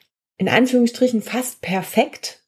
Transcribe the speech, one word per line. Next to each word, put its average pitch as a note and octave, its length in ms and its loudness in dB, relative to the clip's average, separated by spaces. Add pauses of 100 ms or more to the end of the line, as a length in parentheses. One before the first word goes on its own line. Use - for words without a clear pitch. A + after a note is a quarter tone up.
(360)
in F#3+ 140 -2
Anführungsstrichen A#3+ 720 2
fast - 400 -8
perfekt - 840 -4